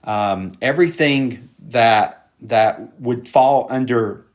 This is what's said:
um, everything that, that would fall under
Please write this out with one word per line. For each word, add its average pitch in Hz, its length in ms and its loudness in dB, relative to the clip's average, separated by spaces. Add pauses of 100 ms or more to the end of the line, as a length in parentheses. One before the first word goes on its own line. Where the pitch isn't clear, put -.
um, 98 560 -4
everything 143 880 0 (100)
that, 113 720 0 (100)
that 110 640 -2
would 120 260 -4
fall 135 420 2
under 123 640 -4